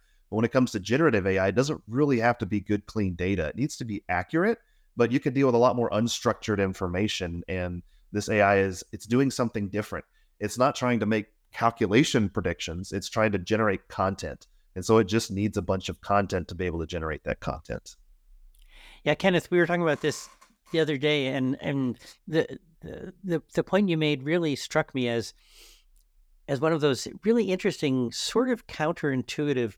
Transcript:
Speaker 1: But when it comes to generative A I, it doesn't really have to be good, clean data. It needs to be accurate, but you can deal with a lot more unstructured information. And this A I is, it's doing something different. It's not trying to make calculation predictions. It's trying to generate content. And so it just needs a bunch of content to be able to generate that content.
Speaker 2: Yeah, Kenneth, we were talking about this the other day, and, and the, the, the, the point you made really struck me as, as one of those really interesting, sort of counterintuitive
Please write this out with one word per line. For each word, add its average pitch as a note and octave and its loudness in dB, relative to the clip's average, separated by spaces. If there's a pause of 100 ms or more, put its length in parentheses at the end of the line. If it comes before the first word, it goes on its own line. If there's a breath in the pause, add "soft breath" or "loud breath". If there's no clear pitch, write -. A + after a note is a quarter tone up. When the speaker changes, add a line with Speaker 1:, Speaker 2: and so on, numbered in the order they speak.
(300)
Speaker 1:
But G2+ -6
when A2 2
it A2+ 2
comes B2+ 2
to G#2+ -2
generative A2 2
A F#2+ 2
I, F#2+ 2
it G2 0
doesn't C#3+ 0
really C3 2
have A#2 2
to A2 -4
be G2+ -2
good, G2+ -2
clean F#2+ -2
data. F2+ -2
It - -8
needs C#3+ -4
to C3+ -10
be G#2 -8
accurate, D#3+ 0 (380)
but A#2 4
you B2+ 2
can C3+ -2
deal C#3 4
with A#2+ 4
a A#2 6
lot B2 6
more A#2+ 0
unstructured G#2+ 0
information. F#2 -2
And F2+ -4 (300)
this G#2 -4
A G#2+ 4
I G2+ 6
is, F#2+ 0
it's G#2+ -14
doing B2+ 2
something G#2+ -2
different. G2+ -6 (340)
It's G#2 -4
not C3 2
trying B2 0
to G#2 -2
make G#2+ -2 (240)
calculation A#2 2
predictions. F2 -6
It's F#2+ -6
trying A2 2
to G2 0
generate G#2+ 0
content. F#2+ -4 (280)
And F#2 -8
so A2 6
it A2 6
just G#2+ 0
needs G2 -2
a G#2 -2
bunch F#2+ -2
of F2+ -8
content G2 0
to F2+ -10
be F2+ -4
able E2+ -4
to E2 -4
generate D#2+ -6
that - -4
content. - -10 (1080 loud breath)
Speaker 2:
Yeah, D3 2
Kenneth, F#3 2
we F3+ 2
were F3 6
talking F3 0
about D3+ 2
this - -4 (460)
the E3 2
other D3+ 0
day, D3 2
and, C3 0
and C3+ -2 (300 loud breath)
the, D#3+ -2 (220)
the, F3+ -14 (100)
the, E3+ -2 (100)
the E3 0
point G3 2
you E3 2
made D3 0
really D#3+ 0
struck - -2
me B2+ 0
as, A#2 -2 (1120 soft breath)
as C#3 -2
one D#3+ 2
of D3+ -2
those C#3 0 (160)
really A3+ 2
interesting, C#3+ 0
sort - -2
of A#3+ -4
counterintuitive C#3 -2